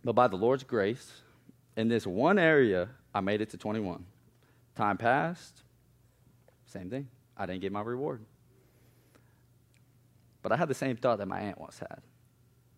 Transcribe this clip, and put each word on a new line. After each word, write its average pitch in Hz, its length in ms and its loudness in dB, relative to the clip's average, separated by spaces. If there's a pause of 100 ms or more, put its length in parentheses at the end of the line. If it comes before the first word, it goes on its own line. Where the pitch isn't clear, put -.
But 120 100 -2
by 123 140 6
the 98 80 0
Lord's 127 280 2
grace, 110 600 -4 (520)
in 113 120 0
this 117 180 2
one 127 320 2
area, 127 520 4 (240)
I 101 80 0
made 104 200 0
it 107 80 -4
to - 80 -16
twenty-one. 101 480 -6 (720)
Time 104 220 0
passed, 147 680 -2 (1040)
same 92 240 -14
thing. 135 160 -8 (280)
I 98 120 -4
didn't 90 140 -6
get 95 100 -2
my 101 100 -4
reward. 123 420 -6 (2250)
But - 80 -2
I 120 60 2
had 170 100 2
the 135 80 0
same 135 200 -2
thought 117 220 0
that 98 100 -6
my 92 120 -6
aunt 101 200 -8
once - 200 -18
had. - 220 -14 (760)